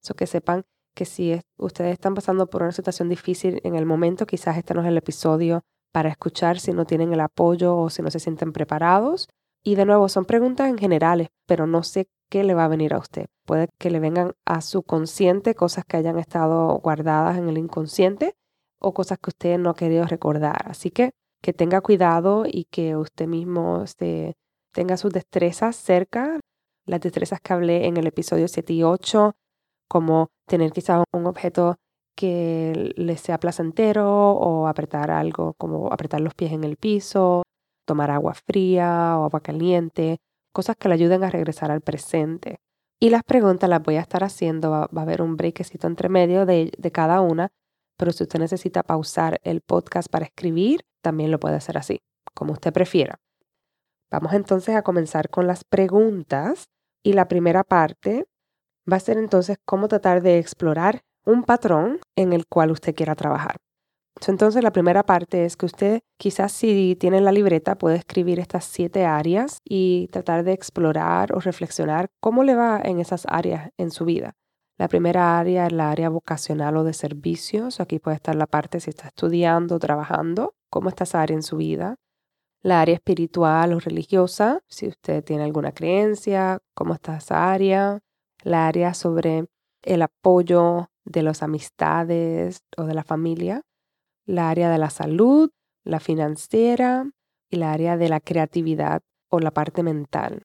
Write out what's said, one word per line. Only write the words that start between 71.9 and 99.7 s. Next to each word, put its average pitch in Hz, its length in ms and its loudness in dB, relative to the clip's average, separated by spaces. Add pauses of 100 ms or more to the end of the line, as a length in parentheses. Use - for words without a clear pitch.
cómo 240 220 2
le 269 120 4
va 233 280 2
en 180 160 -2
esas 175 280 -4
áreas 165 500 -4
en 170 140 -4
su 165 140 -6
vida. 165 300 -2 (440)
La 180 80 0
primera 170 500 2
área 180 300 0
es 170 60 -2
la 156 180 0
área 165 180 0
vocacional 156 680 -4
o 160 60 2
de 160 100 0
servicio. 165 800 -6
So, 185 120 -6
aquí 160 160 -6
puede 156 160 -4
estar 156 200 -4
la 156 120 0
parte 156 320 -4
si 160 100 -10
está - 180 -14
estudiando 170 680 0
o 165 40 -2
trabajando, 160 720 -2 (180)
cómo 175 160 -2
está 185 160 -4
esa 170 180 -2
área 156 140 0
en 156 80 -4
su 156 140 -8
vida. 160 400 -4 (640)
La 180 200 4
área 165 140 4
espiritual 170 800 0
o 170 60 0
religiosa, 180 880 0
si - 200 -12
usted 151 360 -6
tiene 151 200 -4
alguna 151 280 -4
creencia, 190 880 0 (140)
cómo - 200 -2
está 160 240 -8
esa 160 340 0
área. 196 480 2 (440)
La 165 240 2
área 175 260 0
sobre 165 520 -2 (380)
el 180 180 2
apoyo 175 880 4 (160)
de - 180 -2
las 156 200 -2
amistades 165 1200 -2 (120)
o 165 80 -6
de 156 100 -4
la 156 100 -4
familia. 165 580 -4 (640)
La 175 240 0
área 170 200 2
de 165 80 2
la 156 120 0
salud, 240 600 4 (360)
la 165 140 -4
financiera 233 1080 0 (400)
y 175 80 -4
la 165 140 -2
área 165 240 0
de 165 140 2
la 156 100 0
creatividad 160 840 -2 (280)
o 175 100 2
la 156 120 0
parte 151 320 -2